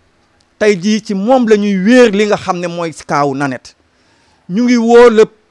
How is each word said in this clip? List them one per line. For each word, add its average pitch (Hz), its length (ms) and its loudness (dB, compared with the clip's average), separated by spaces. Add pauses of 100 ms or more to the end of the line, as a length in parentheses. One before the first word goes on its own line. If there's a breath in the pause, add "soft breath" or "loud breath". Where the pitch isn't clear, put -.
(600)
Tey 214 200 0
jii 214 240 -4
ci 214 100 -8
moom 226 360 -2
la 214 80 4
ñuy 202 260 -2
wéer 240 280 4
li 208 160 -2
nga 202 100 -2
xam 180 220 -6
ne 175 80 -8
mooy 170 260 -8 (140)
kaawu 143 280 -2
Nanette. 135 400 -8 (760)
Ñu 196 140 -4
ngi 247 140 0
woo 233 320 4
le 214 160 2 (260)